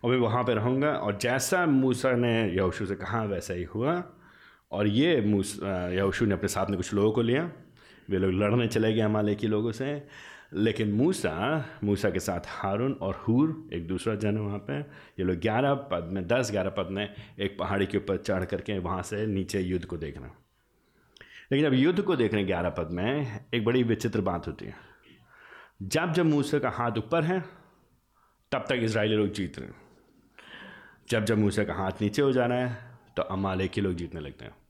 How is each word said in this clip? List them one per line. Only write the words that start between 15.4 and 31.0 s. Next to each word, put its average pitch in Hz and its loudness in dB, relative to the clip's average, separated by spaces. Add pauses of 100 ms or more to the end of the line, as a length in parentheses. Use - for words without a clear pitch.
पद 87 -4
में, 90 -6
दस 120 2
ग्यारह 95 0
पद 92 -4
में 101 -4 (240)
एक 98 -4
पहाड़ी 98 0
के 98 -2
ऊपर 95 -2
चढ़ 92 -2
करके 98 -4
वहाँ 90 -4
से 107 -4
नीचे 95 -2
युद्ध 90 -2
को 87 -8
देखना। 76 -10 (1200)
लेकिन 143 4
जब 131 4
युद्ध 165 4
को 185 2
देख 117 2
रहे 104 2
हैं 95 0
ग्यारह 87 0
पद 82 -4
में, 110 -4
एक 117 0
बड़ी 123 4
विचित्र 113 0
बात 90 -2
होती 87 -10
है। - -14 (1080)
जब 156 0
जब 175 4
मूसा 147 4
का 127 0
हाथ 117 0
ऊपर 160 0
है, 180 0 (1120)
तब 131 -2
तक 131 2
इजरायली 110 2
लोग 104 4
जीत 95 -6
रहे 64 -12
हैं। - -16 (1300)